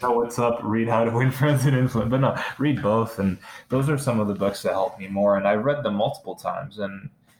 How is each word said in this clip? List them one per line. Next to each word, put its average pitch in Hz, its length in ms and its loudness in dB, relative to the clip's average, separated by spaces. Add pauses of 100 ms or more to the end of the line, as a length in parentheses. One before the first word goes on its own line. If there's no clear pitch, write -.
know 123 100 0
what's 117 280 0
up, 120 240 0
read 113 240 0
How 113 180 2
to 113 60 0
Win 127 200 2
Friends 139 340 2
and 139 100 4
Influence. 120 340 0
But 131 100 2
no, 127 160 2 (220)
read 131 240 0
both. 110 380 0
And 95 180 0 (320)
those 135 200 0
are 151 80 2
some 123 220 0
of 107 80 0
the 101 60 0
books 98 300 -2
that 92 100 0
helped 95 260 -2
me 95 80 -12
more. 98 300 2
And 98 100 2
I've 107 160 2
read 143 200 0
them 104 120 -2
multiple 101 400 -4
times. 90 440 -8
And, 98 300 -10 (300)